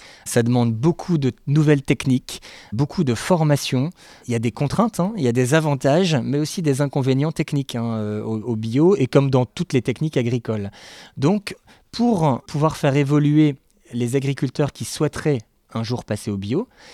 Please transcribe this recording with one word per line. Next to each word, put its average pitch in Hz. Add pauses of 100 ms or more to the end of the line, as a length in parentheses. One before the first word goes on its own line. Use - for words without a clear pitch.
(260)
Ça -
demande 117
beaucoup 160
de 131 (140)
nouvelles 147
techniques, - (320)
beaucoup 147
de 123
formation. 151 (360)
Il 117
y -
a 113
des 113
contraintes, 190
hein, 196
il 175
y 123
a 117
des 123
avantages, 156
mais 127
aussi 156
des 139
inconvénients 135
techniques, 143
hein, 117
euh, 107
au, 110
au 117
bio 127
et 135
comme 139
dans 127
toutes -
les 123
techniques 156
agricoles. 117 (460)
Donc, 185 (360)
pour 175
pouvoir 151
faire 139
évoluer 147 (380)
les 120
agriculteurs 139
qui 117
souhaiteraient 147 (340)
un 113
jour 117
passer 107
au 101
bio, 117 (260)